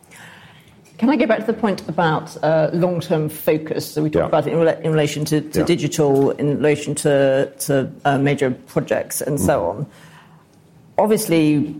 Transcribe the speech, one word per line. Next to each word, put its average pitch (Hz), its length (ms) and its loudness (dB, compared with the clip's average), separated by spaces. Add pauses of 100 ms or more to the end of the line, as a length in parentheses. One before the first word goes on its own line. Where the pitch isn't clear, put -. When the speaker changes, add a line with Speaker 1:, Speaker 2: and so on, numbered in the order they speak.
(1000)
Speaker 1:
Can 233 100 2
I 302 80 4
go 320 80 2
back 302 140 2
to 214 140 -6
the 220 120 -6
point 190 240 0
about, 165 540 -2
uh, 156 260 2 (160)
long-term 165 440 0
focus? 156 540 -2 (100)
So 156 100 -2
we 156 60 0
talked 160 140 0
Speaker 2:
Yeah. 151 100 -2
Speaker 1:
about 151 140 2
it - 60 -4
in 160 60 0
rela-, 160 220 2
in 160 100 -2
relation 151 340 0
to, 151 160 0
to - 180 -4
Speaker 2:
Yeah. - 60 2
Speaker 1:
digital, 143 640 2
in - 160 -2 (100)
relation 147 360 0 (100)
to, 139 460 2 (160)
to, 135 240 0 (160)
uh, 143 140 2
major 139 320 0 (220)
projects - 480 -2
and 147 180 -4
so 170 200 2
Speaker 2:
Mm. 87 100 -2
Speaker 1:
on. 113 160 -6 (1120)
Obviously, 165 800 2